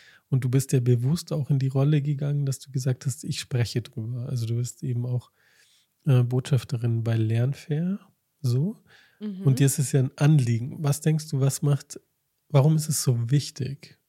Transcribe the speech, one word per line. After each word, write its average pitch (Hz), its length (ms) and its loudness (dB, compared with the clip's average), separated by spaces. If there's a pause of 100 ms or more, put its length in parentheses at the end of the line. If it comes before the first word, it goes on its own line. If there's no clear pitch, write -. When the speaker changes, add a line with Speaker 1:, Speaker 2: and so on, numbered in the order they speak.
(280)
Speaker 1:
Und 127 160 0
du 127 40 -2
bist 131 240 0
ja 131 80 4
bewusst 123 520 0
auch 151 180 -2
in 139 80 2
die 135 100 0
Rolle 139 320 2
gegangen, 143 460 -2
dass 135 140 -4
du - 100 -20
gesagt 127 360 -4
hast, - 180 -6
ich - 160 -6
spreche 117 420 -2
drüber. 120 460 -8
Also 120 180 -4
du 117 100 -4
bist 120 280 -6
eben 123 200 -4
auch, 123 280 -6 (760)
äh, 127 160 6
Botschafterin 120 800 0
bei 117 120 0
Lernfair, 143 800 -2 (420)
so. 135 420 -2 (380)
Speaker 2:
Mhm. 196 220 -8
Speaker 1:
Und 131 160 4
dir 139 80 4
ist 131 120 0
es 131 140 -2
ja 143 80 4
ein 135 160 -2
Anliegen. 135 640 2
Was 143 180 0
denkst 156 280 0
du, 135 120 -2
was 135 220 0
macht, - 380 -2 (480)
warum 147 280 4
ist 151 120 -2
es 143 140 -2
so 117 280 0
wichtig, - 680 -4 (100)